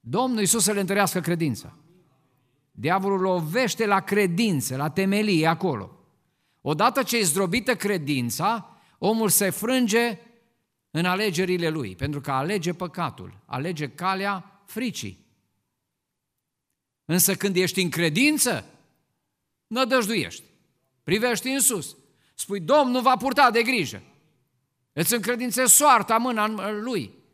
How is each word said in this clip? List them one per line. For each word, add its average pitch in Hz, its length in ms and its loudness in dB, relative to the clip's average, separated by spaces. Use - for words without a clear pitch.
Domnul 226 400 -2
Iisus 202 220 2
să 202 100 2
le 202 80 0
întărească 196 400 0
credința. 160 560 -4
Diavolul 185 500 0
lovește 185 680 0
la 196 140 4
credință, 185 760 0
la 147 140 -2
temelie 196 560 2
acolo. 160 540 -2
Odată 208 420 2
ce 233 160 -2
e 220 40 2
zdrobită 196 540 0
credința, 160 1000 -2
omul 220 300 0
se 190 220 2
frânge 233 680 0
în 160 140 -2
alegerile 180 640 0
lui, 127 280 -6
pentru 143 240 -6
că 143 100 -8
alege 160 420 -2
păcatul, 151 760 -8
alege 151 420 -4
calea 190 760 -4
fricii. 202 580 -8
Însă 180 300 2
când 190 220 -2
ești 185 240 0
în 175 100 0
credință, 170 720 0
nădăjduiești, 220 760 0
privești 220 460 0
în 269 120 -2
sus, 208 360 -2
spui, 202 260 -8
"Domnul 254 420 2
va 254 140 4
purta 254 340 4
de 233 120 2
grijă." 175 400 -2
Îți 165 220 -2
încredințezi 240 600 2
soarta 240 400 6
în 226 80 2
mâna 214 480 -2
lui. 208 420 -6